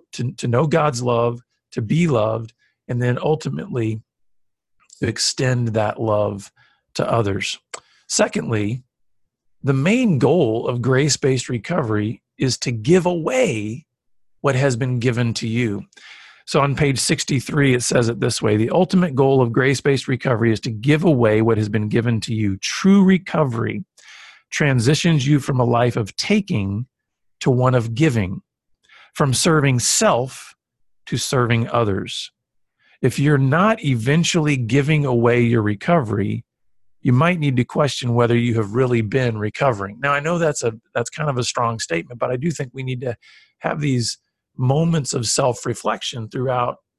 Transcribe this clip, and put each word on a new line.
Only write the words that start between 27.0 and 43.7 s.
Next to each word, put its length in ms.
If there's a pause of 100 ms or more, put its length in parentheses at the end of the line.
to 120
one 240
of 200
giving, 460 (760)
from 180
serving 460
self 760 (520)
to 100
serving 520
others. 640 (720)
If 180
you're 200
not 460
eventually 720
giving 480
away 380
your 200
recovery, 840 (560)
you 120
might 280
need 160
to 80
question 500
whether 220
you 200
have 180
really 260
been 380
recovering." 640
Now, 120
I 80
know 180
that's 260
a, 80 (200)
that's 180
kind 200
of 80
a 60
strong 340
statement, 400
but 140
I 40
do 140
think 220
we 100
need 200
to 140 (420)
have 220